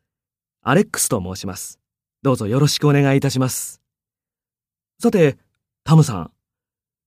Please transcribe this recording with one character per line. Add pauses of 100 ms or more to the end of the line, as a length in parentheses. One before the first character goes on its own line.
(640)
ア
レ
ッ
ク
ス
と
申
し
ま
す。 (420)
ど
う
ぞ
よ
ろ
し
く
お
願
い
い
た
し
ま
す。 (1160)
さ
て、 (460)
タ
ム
さ
ん。 (760)